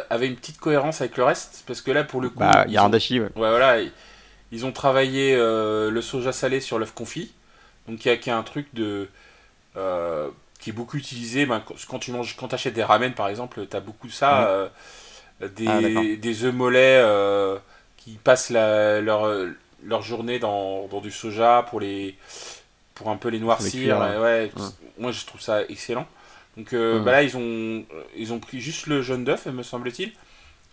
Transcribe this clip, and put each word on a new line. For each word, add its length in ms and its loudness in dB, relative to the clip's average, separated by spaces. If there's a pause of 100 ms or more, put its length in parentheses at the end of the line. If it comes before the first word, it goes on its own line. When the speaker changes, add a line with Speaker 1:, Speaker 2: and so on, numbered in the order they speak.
Speaker 1:
avait 180 0
une 80 -6
petite 240 -16
cohérence 420 0
avec 160 -4
le 60 2
reste, 440 0
parce 140 -10
que 100 -2
là 120 2
pour 180 -4
le 80 -2
coup, 100 -10
Speaker 2:
Bah, 280 6
il 60 -4
y 40 0
a 40 6
Speaker 1:
ils 20 8
Speaker 2:
un 40 8
Speaker 1:
ont, 20 2
Speaker 2:
dashi, 300 2
ouais. 80 -2
Speaker 1:
ouais, 80 -12
voilà, 460 4
ils, 100 -6 (600)
ils 140 -8
ont 60 -4
travaillé, 640 2
euh, 560 2
le 100 -2
soja 320 -4
salé 260 -2
sur 200 -4
l'œuf 140 -4
confit, 400 -10 (540)
donc 160 -12
il 60 0
y 20 6
a, 60 4
qui 120 -8
est 40 0
un 100 0
truc 300 -10
de, 340 -4 (720)
euh, 500 -4 (320)
qui 120 -10
est 20 -12
beaucoup 240 -8
utilisé, 480 -4
ben, 200 0
quand, 100 -18 (120)
quand 120 -10
tu 120 -10
manges, 240 -6
quand 140 -12
t'achètes 240 -4
des 100 0
ramen 300 4
par 160 -4
exemple, 380 -10
t'as 120 -6
beaucoup 300 -14
ça, 320 4
Speaker 2:
Mhm. 40 4 (960)
Speaker 1:
euh, 120 -8
des, 120 -4
Speaker 2:
Ah, 140 2
d'accord. 220 2 (160)
Speaker 1:
des 240 -2
œufs 100 0
mollets, 480 6
euh, 560 2 (380)
qui 260 -20
passent 280 4
la, 500 4
leur, 320 0 (540)
leur 160 -2
journée 380 -6
dans, 500 -4
dans 100 -6
du 120 -10
soja 580 4
pour 100 -6
les, 380 -6 (800)
pour 140 -8
un 60 -2
peu 140 -6
les 80 -2
Speaker 2:
Pour 20 -6
les 60 -6
Speaker 1:
noircir, 340 2
Speaker 2:
cuire, 240 2
Speaker 1:
et 140 -2
Speaker 2:
ouais. 60 0
Speaker 1:
ouais, 340 2
Speaker 2:
Ouais. 40 -8 (380)
Speaker 1:
moi 140 -4
je 120 -12
trouve 140 -18
ça 300 0
excellent. 360 -8 (500)
Donc, 180 -16
euh, 260 2
Speaker 2:
Mhm. 60 0
Speaker 1:
bah 80 4
là 100 8
ils 120 -2
ont, 480 -6 (320)
ils 160 -8
ont 80 -4
pris 220 -12
juste 240 -10
le 160 0
jaune 240 -4
d'œuf, 220 -2
me 160 -8
semble-t-il, 480 -8 (600)